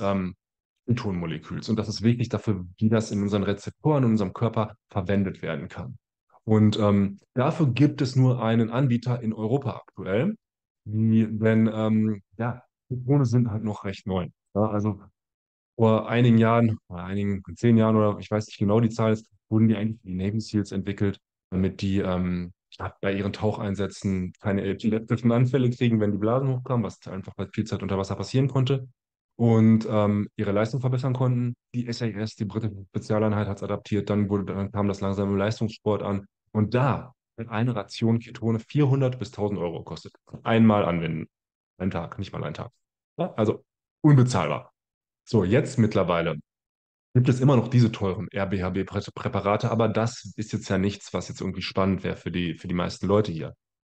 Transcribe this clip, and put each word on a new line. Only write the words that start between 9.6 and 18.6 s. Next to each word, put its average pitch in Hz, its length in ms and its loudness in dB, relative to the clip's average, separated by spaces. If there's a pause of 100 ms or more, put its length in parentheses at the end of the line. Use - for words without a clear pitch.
aktuell. 104 580 -2 (500)
Die, 110 460 2
denn, 110 420 2
ähm, 110 500 0 (160)
ja, 123 260 -6 (240)
Ketone 131 360 0
sind 117 280 2
halt 107 100 -4
noch 104 220 -6
recht 98 240 -8
neu. 92 220 -2 (240)
Ja, 107 140 2
also 104 320 -2 (760)
vor 110 320 2
einigen 117 300 4
Jahren, 113 380 4 (120)
vor 87 120 -12
einigen 98 420 -4 (120)
zehn 117 220 4
Jahren 110 180 4
oder 104 240 2
ich 92 120 -12
weiß 107 180 -2
nicht - 100 -20
genau 107 220 2